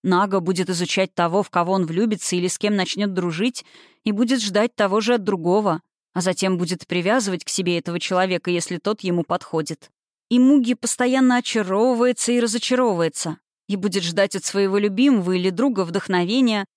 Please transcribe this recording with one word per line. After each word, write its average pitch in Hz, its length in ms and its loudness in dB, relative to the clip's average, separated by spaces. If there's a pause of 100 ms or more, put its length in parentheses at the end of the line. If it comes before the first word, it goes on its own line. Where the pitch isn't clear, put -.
Нага 190 380 2
будет 180 280 -2
изучать 185 460 -2
того, 170 280 0
в - 80 -6
кого 175 220 0
он 190 140 0
влюбится 190 480 -2
или 180 140 0
с - 100 -4
кем 208 180 0
начнёт 196 380 -2
дружить, 180 500 -2 (380)
и 214 100 0
будет 233 300 0
ждать 208 320 0
того 202 260 0
же 226 140 0
от 214 100 -2
другого, 180 580 0 (300)
а 185 80 -4
затем 185 380 0
будет 170 280 -4
привязывать 190 580 -2
к - 40 -10
себе 175 300 -2
этого 175 220 -6
человека, 185 500 -2
если 175 280 -2
тот 208 240 -4
ему 175 200 0
подходит. - 680 -6 (400)
И 240 80 4
Муги 254 360 6
постоянно 254 600 2
очаровывается 233 960 0
и 240 80 2
разочаровывается, 226 1000 0 (300)
и 202 80 -2
будет 190 260 -2
ждать 180 340 0
от 180 80 -6
своего 196 340 0
любимого 208 540 2
или 185 180 0
друга 196 340 0
вдохновения 196 800 0 (120)